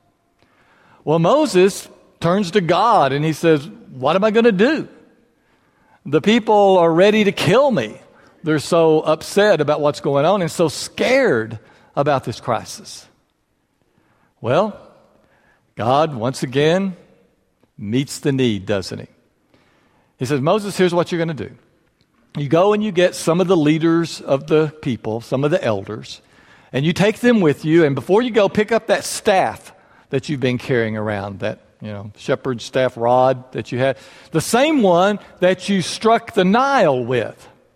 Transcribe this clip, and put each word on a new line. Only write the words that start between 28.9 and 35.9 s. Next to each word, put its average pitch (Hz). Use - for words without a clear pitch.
staff 156
that 139
you've 139
been 127
carrying 113
around, 101
that, 104
you 107
know, 104
shepherd's 131
staff 127
rod 127
that 120
you 120
had, 135
the 160
same 285
one 190
that 185
you 196
struck 220